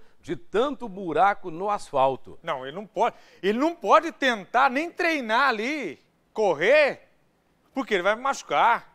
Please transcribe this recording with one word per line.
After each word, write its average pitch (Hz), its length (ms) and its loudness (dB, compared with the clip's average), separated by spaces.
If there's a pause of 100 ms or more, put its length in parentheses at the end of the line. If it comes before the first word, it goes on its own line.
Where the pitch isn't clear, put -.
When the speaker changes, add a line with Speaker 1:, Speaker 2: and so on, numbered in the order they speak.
(200)
Speaker 1:
de 156 160 -8
tanto 247 520 -4
buraco 185 600 0
no 175 180 -8
asfalto. 135 760 -2
Speaker 2:
Não, 147 200 -8
ele 139 120 -12
não 208 100 -12
pode, 196 300 -2 (260)
ele 208 160 0
não 320 160 0
pode 302 380 2
tentar 247 580 0
nem 294 180 -2
treinar 277 600 0
ali, 233 500 -4 (340)
correr, 214 760 2 (680)
porque - 180 -4
ele 185 120 0
vai 202 100 2
me 233 80 -6
machucar. 220 720 0